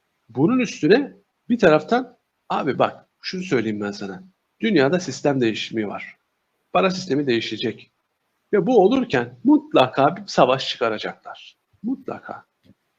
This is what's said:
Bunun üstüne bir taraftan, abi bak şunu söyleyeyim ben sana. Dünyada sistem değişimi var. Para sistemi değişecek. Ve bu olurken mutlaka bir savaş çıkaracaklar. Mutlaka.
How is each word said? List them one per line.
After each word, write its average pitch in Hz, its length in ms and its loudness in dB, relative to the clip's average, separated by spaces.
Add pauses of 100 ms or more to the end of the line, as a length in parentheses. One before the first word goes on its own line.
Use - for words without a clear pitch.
(280)
Bunun 156 300 0
üstüne 233 540 2 (360)
bir 240 100 0
taraftan, 214 580 2 (320)
abi 175 300 -4
bak 110 280 -2 (140)
şunu 185 220 -10
söyleyeyim 110 380 -4
ben 101 100 -6
sana. 98 320 -12 (380)
Dünyada 175 400 2
sistem 139 400 -4
değişimi 110 480 -2
var. - 280 -14 (560)
Para 185 180 2
sistemi 147 360 -4
değişecek. 113 640 -4 (600)
Ve 190 140 2
bu 220 180 6
olurken 214 500 0 (100)
mutlaka 156 720 4
bir 208 100 -14
savaş 135 420 2
çıkaracaklar. - 880 -6 (260)
Mutlaka. - 640 -10 (540)